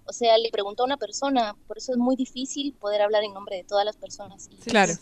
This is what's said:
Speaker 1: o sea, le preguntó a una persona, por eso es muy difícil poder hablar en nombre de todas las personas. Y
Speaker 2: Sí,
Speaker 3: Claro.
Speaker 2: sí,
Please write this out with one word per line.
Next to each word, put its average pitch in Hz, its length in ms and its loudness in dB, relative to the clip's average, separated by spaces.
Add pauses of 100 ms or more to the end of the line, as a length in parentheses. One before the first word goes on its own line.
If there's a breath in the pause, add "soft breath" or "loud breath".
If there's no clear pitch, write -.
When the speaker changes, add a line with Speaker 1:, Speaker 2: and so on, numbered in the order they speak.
Speaker 1:
o 185 60 -12
sea, 226 260 4
le 233 120 0
preguntó 208 320 -2
a 247 40 2
una 277 100 0
persona, 233 600 0 (120)
por 214 100 -12
eso 254 140 -4
es 240 60 0
muy 247 180 4
difícil 269 580 -6
poder 208 280 -2
hablar 208 220 2
en 202 80 -6
nombre 196 240 -10
de 180 80 -10
todas 202 200 2
las 214 120 -6
personas. 190 540 -18
Y - 100 -20
Speaker 2:
Sí, 233 100 -10
Speaker 3:
Claro. 196 240 4
Speaker 2:
sí, 170 80 -12